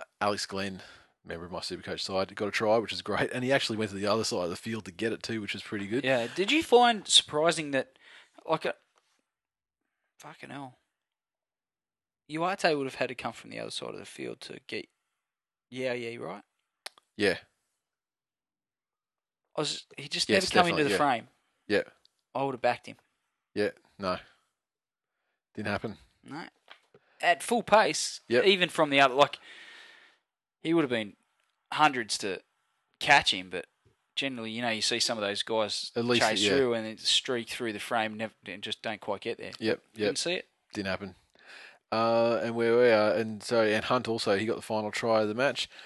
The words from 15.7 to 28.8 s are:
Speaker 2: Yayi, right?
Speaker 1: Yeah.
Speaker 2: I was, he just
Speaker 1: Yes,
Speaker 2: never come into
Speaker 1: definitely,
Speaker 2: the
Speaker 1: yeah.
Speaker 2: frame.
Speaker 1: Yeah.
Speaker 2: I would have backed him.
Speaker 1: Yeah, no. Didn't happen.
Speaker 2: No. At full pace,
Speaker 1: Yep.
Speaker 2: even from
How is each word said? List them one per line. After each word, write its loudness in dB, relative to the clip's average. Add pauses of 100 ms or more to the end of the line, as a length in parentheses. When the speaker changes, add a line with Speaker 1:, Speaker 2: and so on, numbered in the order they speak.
Speaker 2:
Yayi, -6
right? -12 (760)
Speaker 1:
Yeah. 4 (2250)
Speaker 2:
I -4
was, -6 (120)
he -14
just -4
Speaker 1:
Yes, 4
Speaker 2:
never 6
come 0
into 2
Speaker 1:
definitely, -
Speaker 2:
the 2
Speaker 1:
yeah. 2
Speaker 2:
frame. 0 (380)
Speaker 1:
Yeah. 2 (520)
Speaker 2:
I -2
would -2
have -10
backed 0
him. -16 (580)
Speaker 1:
Yeah, 0 (280)
no. -2 (1400)
Didn't -6
happen. -4 (280)
Speaker 2:
No. -14 (800)
At 2
full 0
pace, 4
Speaker 1:
Yep. 6
Speaker 2:
even 6
from 2